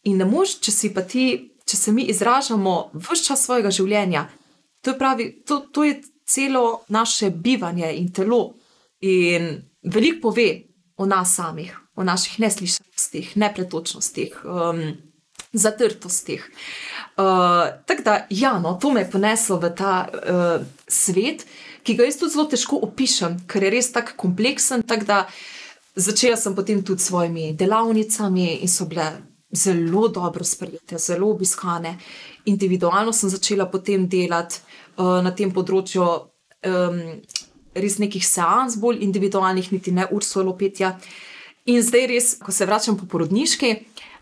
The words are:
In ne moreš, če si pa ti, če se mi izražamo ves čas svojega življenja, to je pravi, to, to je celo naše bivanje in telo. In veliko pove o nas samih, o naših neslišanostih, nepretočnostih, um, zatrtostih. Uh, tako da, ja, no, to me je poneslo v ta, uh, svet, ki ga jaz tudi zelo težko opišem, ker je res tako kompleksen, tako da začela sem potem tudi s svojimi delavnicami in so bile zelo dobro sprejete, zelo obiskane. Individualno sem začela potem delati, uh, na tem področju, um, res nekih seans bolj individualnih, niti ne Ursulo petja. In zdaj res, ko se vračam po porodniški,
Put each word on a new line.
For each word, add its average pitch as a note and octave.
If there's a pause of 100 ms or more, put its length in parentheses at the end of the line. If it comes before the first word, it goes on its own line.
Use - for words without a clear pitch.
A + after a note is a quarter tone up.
In G3
ne F#3+
moreš, D#4+
če -
si -
pa F#3
ti, B3+ (340)
če -
se -
mi A#3+
izražamo A3+ (180)
ves A#3
čas C4+
svojega A#3
življenja, F#3+ (580)
to C4
je C4+
pravi, B3 (120)
to, C#4+
to C#4+
je C#4+ (240)
celo C4+ (200)
naše A3
bivanje F3
in F3
telo. G3+ (640)
In F3 (280)
veliko A3+
pove A3+ (500)
o F#3+
nas F#3+
samih, E3 (180)
o F#3+
naših F#3
neslišanostih, -
nepretočnostih, F#3
um, E3+ (680)
zatrtostih. G#3+ (640)
Uh, F#3+ (580)
tako -
da, G#3+ (140)
ja, B3
no, F3
to -
me A#3+
je F#3
poneslo G#3
v E3+
ta, F#3+ (100)
uh, F3 (280)
svet, G#3+ (360)
ki -
ga A#3+
jaz C#4+
tudi D#4+
zelo D4+
težko C#4+
opišem, F3+
ker -
je G3
res A#3
tako A#3+
kompleksen, A3+
tako A3
da G#3 (720)
začela G#3+
sem G3
potem G3+
tudi F#3
s -
svojimi E3+
delavnicami G#3+
in F#3
so -
bile D#3+ (380)
zelo F3+
dobro F3
sprejete, F3
zelo F3+
obiskane. F3 (460)
Individualno F#3+
sem G#3
začela F#3+
potem F#3+
delati, F3 (300)
uh, F#3
na F3+
tem F#3+
področju, F#3 (560)
um, F3+ (720)
res G3
nekih G3+
seans G#3+
bolj A3+
individualnih, F#3+
niti F#3
ne F3+
Ursulo F#3+
petja. F#3+ (720)
In A#3+
zdaj A#3+
res, A#3+
ko -
se F#3+
vračam G#3+
po F#3
porodniški, G3 (520)